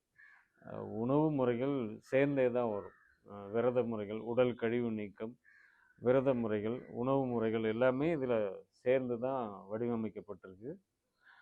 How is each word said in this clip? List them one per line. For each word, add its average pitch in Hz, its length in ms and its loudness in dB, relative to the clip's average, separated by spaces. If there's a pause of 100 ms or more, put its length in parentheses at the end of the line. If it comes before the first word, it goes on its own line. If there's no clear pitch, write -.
(640)
அஹ், 107 200 -10 (100)
உணவு 135 360 2
முறைகள் 131 460 0 (260)
சேர்ந்தே 135 480 4
தான் 120 200 0
வரும். 101 260 -6 (300)
அஹ், 101 240 -12
விரத 120 340 2
முறைகள், 110 380 -4
உடல் 120 320 2
கழிவு 120 380 0
நீக்கம், 110 420 -8 (680)
விரத 127 320 4
முறைகள், 110 440 0 (160)
உணவு 135 320 0
முறைகள் 113 380 0
எல்லாமே 127 480 2
இதுல 131 220 0 (420)
சேர்ந்து 127 420 0
தான் 127 260 -4 (220)
வடிவமைக்கப்பட்டிருக்கு. 104 1040 -6 (720)